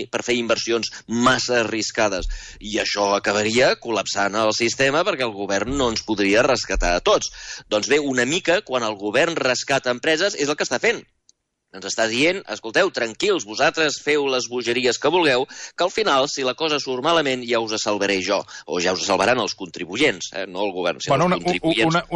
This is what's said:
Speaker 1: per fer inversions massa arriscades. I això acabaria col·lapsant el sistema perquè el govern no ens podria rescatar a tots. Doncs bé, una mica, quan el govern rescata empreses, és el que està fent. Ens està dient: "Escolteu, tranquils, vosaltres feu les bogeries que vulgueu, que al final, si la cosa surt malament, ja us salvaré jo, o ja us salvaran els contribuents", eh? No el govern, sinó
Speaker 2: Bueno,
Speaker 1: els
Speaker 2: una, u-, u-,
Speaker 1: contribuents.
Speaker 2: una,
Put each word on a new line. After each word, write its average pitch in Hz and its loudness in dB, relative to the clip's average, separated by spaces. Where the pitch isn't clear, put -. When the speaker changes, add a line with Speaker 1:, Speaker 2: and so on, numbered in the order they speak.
Speaker 1:
per 113 -4
fer 123 0
inversions 117 -2
massa 123 2
arriscades. 104 -2
I 107 -6
això 101 0
acabaria 107 2
col·lapsant 101 -2
el 110 2
sistema 135 2
perquè 160 0
el 107 -6
govern 101 -2
no 131 2
ens 107 -6
podria 104 4
rescatar 95 0
a 87 0
tots. 196 2
Doncs 104 -2
bé, 143 4
una 127 0
mica, 170 0
quan 123 -2
el 107 -2
govern 113 0
rescata 131 0
empreses, 156 0
és 143 0
el 147 0
que - -2
està 123 -2
fent. 220 0
Ens 95 -14
està 113 0
dient: 151 0
"Escolteu, 113 0
tranquils, 120 -2
vosaltres 135 0
feu 147 0
les 123 0
bogeries 120 0
que 147 2
vulgueu, 147 4
que 170 0
al 185 0
final, 151 2
si - -6
la 127 0
cosa 151 0
surt 127 -4
malament, 147 2
ja 117 2
us 110 -2
salvaré 101 0
jo, 95 2
o 82 -2
ja 92 2
us 80 -6
salvaran 98 4
els 92 -2
contribuents", 90 -4
eh? 95 -6
No 92 -6
el 101 -2
govern, 87 -2
sinó - -2
Speaker 2:
Bueno, 165 4
Speaker 1:
els - 2
Speaker 2:
una, 185 2
u-, - -2
u-, - -6
Speaker 1:
contribuents. 165 2
Speaker 2:
una, 170 0